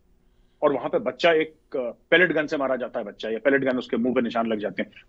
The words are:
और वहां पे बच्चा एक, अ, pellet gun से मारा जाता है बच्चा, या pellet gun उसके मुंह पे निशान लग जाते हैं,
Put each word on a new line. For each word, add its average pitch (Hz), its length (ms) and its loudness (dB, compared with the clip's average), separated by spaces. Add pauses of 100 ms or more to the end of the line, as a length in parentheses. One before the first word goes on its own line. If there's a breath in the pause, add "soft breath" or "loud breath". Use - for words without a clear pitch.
(640)
और 147 100 4
वहां 135 160 -4
पे 170 100 -2
बच्चा 127 340 0
एक, 156 440 -2
अ, 143 140 -4 (200)
pellet 170 220 4
gun 151 140 0
से 156 100 -6
मारा 131 200 -2
जाता 120 220 -6
है 110 60 -4
बच्चा, 104 260 -10
या 110 80 -4
pellet 139 260 2
gun 127 140 0
उसके 120 180 -4
मुंह 120 180 0
पे 123 60 2
निशान 117 260 -2
लग 110 120 -2
जाते 101 240 -6
हैं, - 80 -12 (180 loud breath)